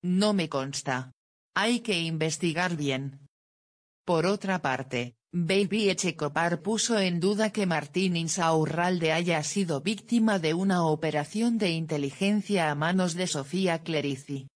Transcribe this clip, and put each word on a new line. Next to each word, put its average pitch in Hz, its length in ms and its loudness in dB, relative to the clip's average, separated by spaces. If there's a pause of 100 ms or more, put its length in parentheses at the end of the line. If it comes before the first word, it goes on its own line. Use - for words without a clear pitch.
"No 196 300 2
me 165 160 0
consta. 135 600 -4 (440)
Hay 233 240 2
que 208 200 -2
investigar 165 760 -2
bien". 135 500 -4 (800)
Por 165 200 2
otra 190 360 0
parte, 127 540 -2 (160)
Baby 196 580 2
Echecopar 165 720 0
puso 214 380 0
en 175 200 2
duda 208 320 2
que 208 140 0
Martín 175 500 0
Insaurralde 165 960 2
haya 165 320 0
sido 165 380 -2
víctima 220 580 0
de 156 140 0
una 180 320 2
operación 156 720 0
de 196 140 2
inteligencia 160 1000 0
a 143 40 0
manos 175 380 2
de 175 140 -4
Sofía 165 560 -2
Clerici. 143 720 -4